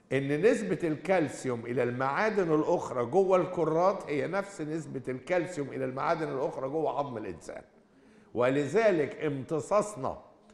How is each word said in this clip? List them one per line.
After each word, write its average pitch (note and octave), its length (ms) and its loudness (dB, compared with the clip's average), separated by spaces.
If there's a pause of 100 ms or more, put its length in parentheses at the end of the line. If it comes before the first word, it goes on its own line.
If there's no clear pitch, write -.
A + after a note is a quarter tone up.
(140)
إن C#3 280 0
نسبة G#3 420 2
الكالسيوم C#3+ 840 0
إلى B2 180 0
المعادن D#3 720 0
الأخرى C#3+ 520 2
جوه F#3 320 4
الكرات E3+ 720 2
هي C#3+ 200 -2
نفس G3 340 -6
نسبة D3 460 -6
الكالسيوم C#3+ 600 -2
إلى B2+ 180 -4
المعادن D3 420 -2
الأخرى C#3 420 -4
جوه C#3 300 -2
عظم C3 180 -4
الإنسان. F#2+ 440 -10 (720)
ولذلك D3 920 2
امتصاصنا C#3+ 920 -2 (360)